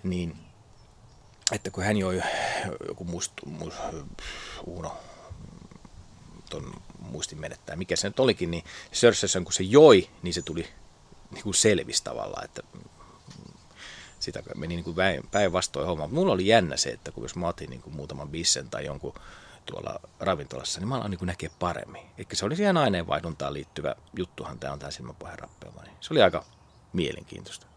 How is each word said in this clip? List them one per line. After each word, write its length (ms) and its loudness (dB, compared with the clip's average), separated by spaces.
Niin, 340 -2
että 200 -4
kun 120 -4
hän 140 4
joi 240 2
joku 160 -8
must-, 460 -6
mu-, 540 -8
Uuno, 320 -8
ton 240 -10
muistin 400 -10
menettää, 360 -12
mikä 200 -2
se 120 -2
nyt 120 -4
olikin, 320 4
niin 120 -4
Sörssössön, 520 6
kun 100 -6
se 100 0
joi, 460 12
niin 120 -4
se 80 -4
tuli 260 -6
niinku 220 -6
selvisi 500 4
tavallaan, 420 -6
että 160 -14
sitä 240 -8
meni 200 -4
niinku 180 -4
päin-, 380 2
päinvastoin 560 2
homma. 200 -2
Mulla 260 2
oli 140 2
jännä 300 6
se, 120 0
että 220 -10
kun 120 -10
jos 120 -8
mä 120 -2
otin 220 -6
niinku 200 -14
muutaman 400 -10
bissen 400 0
tai 160 -6
jonkun 280 -8
tuolla 340 -8
ravintolassa, 600 -4
niin 80 -4
mä 80 -4
alan 160 -4
niinku 140 -6
näkee 340 -6
paremmin. 460 -6
Elikkä 180 -10
se 100 -2
oli 100 0
siihen 220 4
aineenvaihduntaan 760 0
liittyvä 420 -6
juttuhan, 420 -8
tää 140 -6
on 60 -10
tää 120 -10
silmäpohjarappeuma, 920 -14
niin 160 -20
se 140 -8
oli 80 6
aika 240 6
mielenkiintoista 840 -4